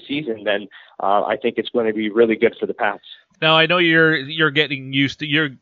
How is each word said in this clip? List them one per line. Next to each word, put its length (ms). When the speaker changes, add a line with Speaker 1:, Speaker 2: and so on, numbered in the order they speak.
Speaker 1:
season, 380
then, 220
uh, 240
I 160
think 200
it's 100
gonna 240
be 160
really 260
good 240
for 60
the 80
Pats. 300
Speaker 2:
Now, 160
I 120
know 100
you're, 400
you're 320
getting 420
used 280
to, 80
you're 240